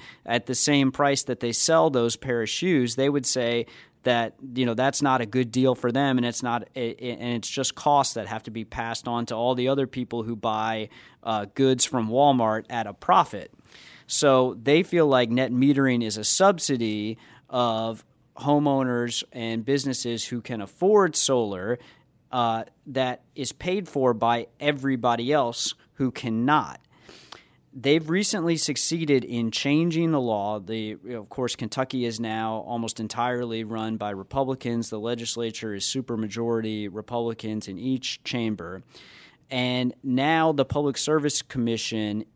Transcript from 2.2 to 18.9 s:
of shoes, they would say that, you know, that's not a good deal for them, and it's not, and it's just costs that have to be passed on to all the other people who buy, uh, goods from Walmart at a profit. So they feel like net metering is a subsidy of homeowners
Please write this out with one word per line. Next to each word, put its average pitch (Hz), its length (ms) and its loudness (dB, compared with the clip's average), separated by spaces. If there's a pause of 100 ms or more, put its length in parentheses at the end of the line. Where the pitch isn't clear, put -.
of 110 80 -2
shoes, 135 460 0
they 135 160 2
would 139 160 0
say 120 400 0 (380)
that, 117 320 2 (180)
you 127 100 0
know, 117 100 0
that's 131 280 0
not 131 180 4
a 113 60 -4
good 120 240 0
deal 127 240 4
for 120 160 -2
them, 135 260 2
and 123 80 0
it's 120 180 -4
not, 120 320 -4
and 117 220 -6 (380)
it's 113 140 -6
just - 260 -4
costs 143 400 2
that 104 140 -6
have 110 160 -8
to 120 60 -12
be 110 140 -10
passed 117 440 -6
on 117 180 -2
to 120 80 -6
all 123 220 0
the 127 120 0
other 135 200 2
people 120 340 -6
who 113 140 -6
buy, 110 520 -2 (360)
uh, 107 300 -2
goods 131 300 4
from 117 240 -2
Walmart 117 640 4
at 117 160 -4
a 101 80 -10
profit. 170 580 0 (540)
So 127 560 4
they 147 220 4
feel 165 240 4
like 123 220 4
net 127 200 2
metering 131 540 4
is 107 120 -4
a 107 80 -6
subsidy 117 920 0 (320)
of 113 540 -2 (320)
homeowners 131 960 0